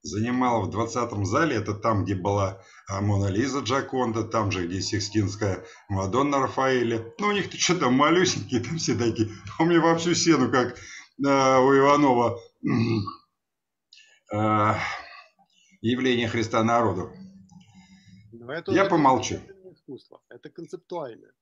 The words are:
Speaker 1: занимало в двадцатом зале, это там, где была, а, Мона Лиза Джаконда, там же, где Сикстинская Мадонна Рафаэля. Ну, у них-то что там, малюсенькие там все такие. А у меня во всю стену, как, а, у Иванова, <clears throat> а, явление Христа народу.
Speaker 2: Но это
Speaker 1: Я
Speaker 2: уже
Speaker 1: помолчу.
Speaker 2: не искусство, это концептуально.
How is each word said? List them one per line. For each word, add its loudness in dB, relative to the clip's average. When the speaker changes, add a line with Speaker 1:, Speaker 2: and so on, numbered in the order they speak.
Speaker 1:
занимало -2
в -4
двадцатом -4
зале, 0
это -4
там, 0
где -2
была, -2
а, -6
Мона 0
Лиза -2
Джаконда, -2
там -2
же, -4
где -6
Сикстинская -4
Мадонна 0
Рафаэля. -2
Ну, 0
у 0
них-то -4
что 0
там, 2
малюсенькие 2
там -6
все -2
такие. 0
А 2
у 4
меня 4
во 4
всю 0
стену, 2
как, 2
а, 4
у 6
Иванова, 4
<clears throat> -6
а, 2
явление 0
Христа 0
народу. 0
Speaker 2:
Но -14
это -6
Speaker 1:
Я 4
Speaker 2:
уже 2
Speaker 1:
помолчу. 4
Speaker 2:
не -20
искусство, -20
это -20
концептуально. -14